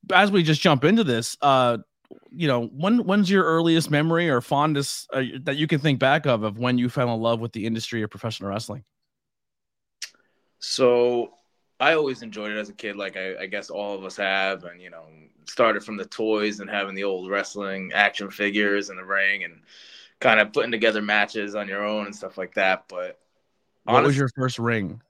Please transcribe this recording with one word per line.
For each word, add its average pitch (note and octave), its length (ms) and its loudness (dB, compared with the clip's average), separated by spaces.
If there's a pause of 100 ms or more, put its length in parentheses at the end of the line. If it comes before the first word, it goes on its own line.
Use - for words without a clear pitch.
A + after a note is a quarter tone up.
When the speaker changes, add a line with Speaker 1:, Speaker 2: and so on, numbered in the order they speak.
(120)
Speaker 1:
as G3 180 6
we F#3+ 120 4
just D#3 180 2
jump D3 240 4
into G#3+ 200 6
this, A#2 380 -2
uh, B2+ 360 4 (520)
you D#3+ 160 -2
know, A#2+ 220 2
when, G3+ 360 0
when's F#3+ 240 2
your F#3+ 160 4
earliest E3 460 4
memory E3 400 2
or B2 100 4
fondest, C#3+ 720 -2
uh, C3 100 0 (200)
that C#3+ 140 -4
you D3+ 100 0
can D3+ 140 0
think C#3 180 2
back D3 280 2
of, A2+ 180 2
of G#2+ 140 -4
when B2 200 0
you B2 100 0
fell B2 240 0
in A2 80 -2
love A#2 200 0
with A#2 120 -8
the G#2+ 140 -6
industry A2+ 360 -4
of G#2+ 80 -6
professional G#2 380 -8
wrestling? G#2 360 -8 (1800)
Speaker 2:
So B2 720 2 (480)
I D3+ 140 4
always C3+ 280 -2
enjoyed G#2+ 300 -10
it G#2+ 60 -6
as G#2 100 -8
a G#2 60 -20
kid, G2+ 220 -10
like F#2+ 200 -10
I, F#2+ 220 -8
I F#2+ 80 -8
guess G2 240 -10
all G2+ 280 -6
of F#2+ 60 -12
us F#2 120 -12
have, F#2+ 480 0
and, F2 160 -18
you F2+ 100 -20
know, E2 140 -20 (420)
started A2 380 2
from G#2+ 120 -8
the F#2+ 100 -8
toys G#2+ 540 -2
and G2 100 -12
having G2 240 -4
the G2 100 -6
old F#2 240 -4
wrestling G2 640 -6
action G2+ 380 0
figures G2+ 580 0
in F#2+ 80 -14
the F#2 80 -14
ring G2 400 0
and E2 180 -18 (580)
kinda A2 260 4
putting A#2+ 260 -2
together G#2+ 300 2
matches G#2 520 -2
on G#2 140 -6
your G2+ 160 -6
own G#2+ 220 -4
and G2+ 80 -12
stuff F#2+ 240 -14
like F#2 160 -10
that. F#2+ 340 0
But F2+ 300 -10 (680)
Speaker 1:
What A#2 100 2
was C#3+ 100 6
Speaker 2:
honest- C#3 140 2
Speaker 1:
your C3+ 180 0
first B2+ 220 -4
ring? A2+ 520 -4